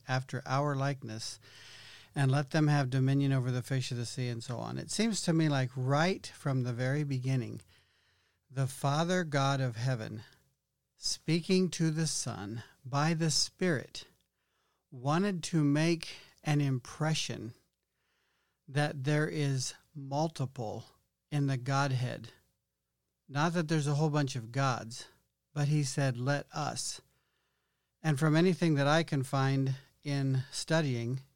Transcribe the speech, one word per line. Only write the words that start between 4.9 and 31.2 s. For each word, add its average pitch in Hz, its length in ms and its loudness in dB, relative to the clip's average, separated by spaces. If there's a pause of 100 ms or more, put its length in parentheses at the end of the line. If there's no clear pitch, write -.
seems 214 320 0
to 180 100 2
me 160 160 4
like 135 280 2
right 143 500 2 (100)
from 131 260 0
the 123 100 -2
very 131 320 0
beginning, 127 560 -2 (920)
the 135 160 -2
Father 165 560 0
God 139 380 0
of 123 160 -2
heaven, 110 480 -4 (720)
speaking 180 760 0
to 160 220 0
the 156 160 0
Son 107 560 -6 (200)
by 143 300 0
the 160 160 2
Spirit, - 800 -2 (840)
wanted 156 540 0
to 160 180 2
make 156 540 2 (260)
an 147 180 2
impression 135 920 -2 (1120)
that 147 380 -2
there 151 240 2
is 139 460 -2 (200)
multiple 135 920 -4 (440)
in 143 160 0
the 135 120 0
Godhead. 123 720 0 (960)
Not 147 240 0
that 165 160 0
there's 156 180 2
a 147 80 2
whole 156 160 2
bunch 143 240 2
of 113 160 -8
gods, 120 540 0 (480)
but 143 160 0
he 151 160 2
said, 135 320 0
"Let 139 360 -2
us." - 480 -6 (1040)
And 156 160 2
from 156 160 4
anything 170 400 4
that 139 140 4
I 160 160 4
can 143 180 0
find 135 540 0 (260)
in 135 480 0
studying, 131 720 0 (160)